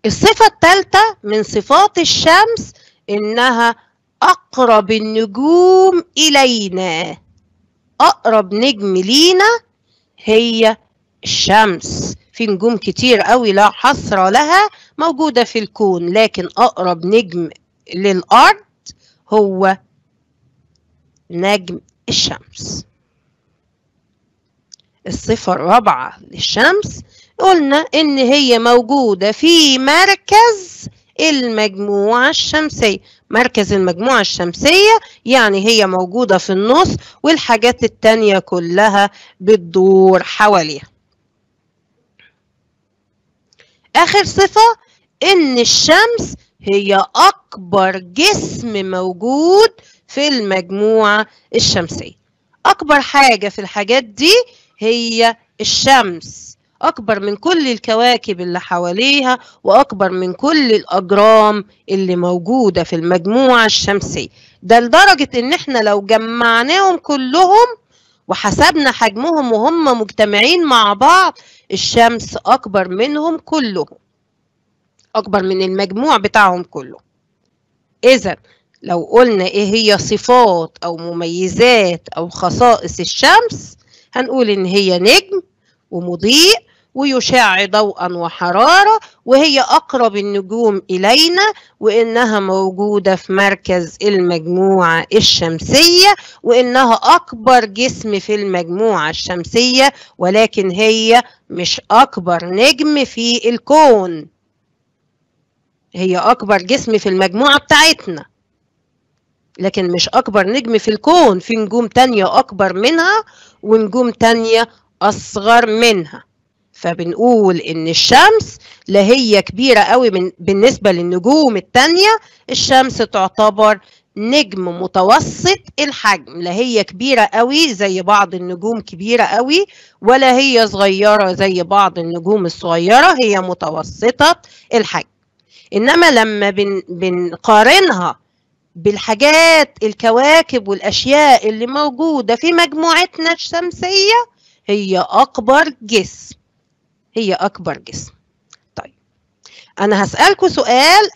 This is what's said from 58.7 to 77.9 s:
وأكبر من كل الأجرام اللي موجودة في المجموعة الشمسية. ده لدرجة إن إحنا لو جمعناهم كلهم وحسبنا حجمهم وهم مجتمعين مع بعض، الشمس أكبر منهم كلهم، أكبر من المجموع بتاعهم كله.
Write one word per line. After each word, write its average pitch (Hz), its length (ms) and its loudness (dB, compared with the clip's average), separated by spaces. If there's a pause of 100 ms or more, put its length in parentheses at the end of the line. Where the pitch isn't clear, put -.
وأكبر 196 480 0
من 185 220 -6
كل 285 380 0
الأجرام 208 960 2 (240)
اللي 190 260 -2
موجودة 180 680 -2
في 170 120 -6
المجموعة 208 720 0
الشمسية. 196 600 -4 (360)
ده 226 160 4
لدرجة 294 560 2
إن 254 180 -2
إحنا 269 260 -4
لو 208 220 0
جمعناهم 233 960 0
كلهم 349 720 2 (600)
وحسبنا 277 640 0
حجمهم 247 600 -2
وهم 262 500 0
مجتمعين 220 640 0
مع 226 280 2
بعض، 330 440 2 (340)
الشمس 233 720 -2
أكبر 196 440 -2
منهم 294 480 -4
كلهم، 220 600 -6 (1160)
أكبر 202 280 -4
من 185 180 -4
المجموع 202 560 -2
بتاعهم 190 460 0
كله. 135 340 -16 (1080)